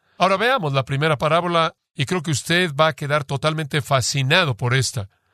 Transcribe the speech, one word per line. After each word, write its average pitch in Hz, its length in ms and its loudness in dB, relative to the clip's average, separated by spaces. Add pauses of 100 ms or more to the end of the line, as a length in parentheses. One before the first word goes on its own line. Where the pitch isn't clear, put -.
(180)
Ahora 190 180 4
veamos 208 360 0
la 135 120 0
primera 143 320 0
parábola 165 580 0 (200)
y 139 120 -2
creo 180 160 -2
que 165 80 -4
usted 170 440 0
va 156 140 4
a 156 60 0
quedar 147 300 -2
totalmente 151 580 -2
fascinado 139 760 2
por 123 160 -2
esta. 120 380 -2 (240)